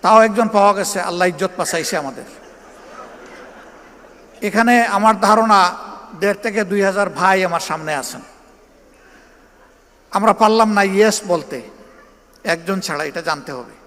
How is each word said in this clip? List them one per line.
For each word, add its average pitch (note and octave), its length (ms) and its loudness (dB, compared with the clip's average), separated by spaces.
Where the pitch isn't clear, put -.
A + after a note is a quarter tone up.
তাও G#3+ 180 6
একজন A3 280 2
পাওয়া G3+ 240 4
গেছে, G3 280 -4
আল্লাহ F3+ 260 -2
ইজ্জত F3+ 300 -4
বাঁচাইছে E3 400 -4
আমাদের। C#3 300 -10
এখানে A3+ 320 2
আমার G#3 320 2
ধারণা G#3+ 400 4
দেড় G3+ 220 -2
থেকে A3 220 -4
দুই G3+ 200 -2
হাজার G3 260 0
ভাই F3+ 360 0
আমার E3+ 180 -4
সামনে D#3 320 -8
আছেন, C#3 280 -10
আমরা G3+ 220 2
পারলাম A3 380 4
না G3+ 120 2
ইয়েস G3+ 420 2
বলতে, D#3+ 320 -4
একজন E3+ 340 -4
ছাড়া, D3+ 240 -6
এটা D#3 180 -8
জানতে D3+ 300 -6
হবে। B2 240 -14